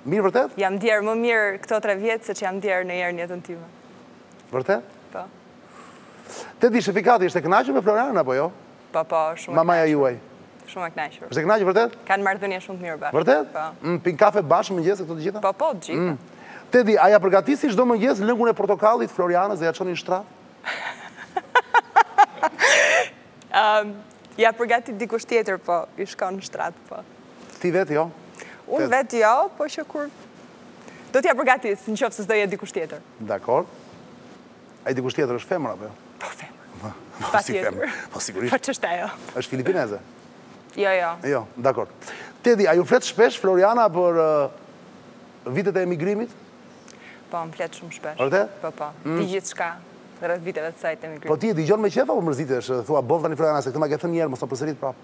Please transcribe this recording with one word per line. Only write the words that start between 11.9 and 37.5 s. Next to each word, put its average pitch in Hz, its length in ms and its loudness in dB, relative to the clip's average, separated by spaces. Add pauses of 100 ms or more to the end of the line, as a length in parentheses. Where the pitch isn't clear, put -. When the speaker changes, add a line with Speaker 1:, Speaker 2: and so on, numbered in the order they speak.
Speaker 2:
Kanë 196 220 0
marrëdhënie 190 360 -2
shumë 190 160 -12
të 175 40 -12
mirë 165 160 -8
bashkë. 143 200 -4
Speaker 1:
Vërtet? 151 320 2
Speaker 2:
Po. 156 140 -6 (140)
Speaker 1:
Mm, 165 220 -2
pin 175 160 -2
kafe 208 260 4
bashkë 180 360 2
mëngjes 185 200 0
e 190 60 -6
këto 160 140 -10
të 151 80 -6
gjitha? 202 160 -6
Speaker 2:
Po, 196 100 0
po, 294 180 -2
të 196 120 -6
gjitha. 165 200 -4
Speaker 1:
Mm. 170 140 -2 (540)
Tedi, 220 260 4
a 165 120 6
ja 208 120 8
përgatisi 196 480 4
çdo 226 160 2
mëngjes 240 380 2
lëngun 233 260 2
e 220 80 2
portokallit 208 560 2
Florianës 180 480 0
dhe 165 80 0
ja 160 80 0
çonin 185 160 -4
në 151 80 -6
shtrat? 185 260 -4 (360)
Speaker 2:
<laughs> - 1900 0 (1000)
Ëm, 214 400 2 (480)
ja 226 140 6
përgatit 233 440 -2
dikush 220 320 -4
tjetër, 208 320 0
po, 175 220 -2 (120)
i 196 140 -8
shkon 196 300 -6
në 190 80 -14
shtrat, 170 400 -8
po. - 160 -14 (560)
Speaker 1:
Ti 180 120 0
vet 165 220 2
jo? 151 140 2 (540)
Speaker 2:
Unë 269 260 -2
Speaker 1:
Tet- 233 80 0
Speaker 2:
vet 269 180 0
jo, 220 200 4 (260)
po 302 100 -2
që 311 160 -8
kur 294 240 -8 (1000)
do 262 100 4
t'ja 311 160 4
përgatis, 240 480 2
në 214 140 -4
qoftë 233 180 -2
se 214 80 -6
s'do 202 100 2
jetë 208 200 2
dikush 196 180 -12
tjetër. 165 300 -8 (160)
Speaker 1:
Dakor. 113 480 0 (1200)
Ai 131 100 -2
dikush 127 180 -4
tjetër 123 220 0
është - 160 -8
femër 139 240 -4
apo 98 80 -14
jo? 107 80 -12 (260)
Speaker 2:
Po, - 80 -12
femër. - 440 -16
Speaker 1:
Po, - 180 -14
po, - 380 -14
si - 60 -4
Speaker 2:
Patjetër. 202 360 0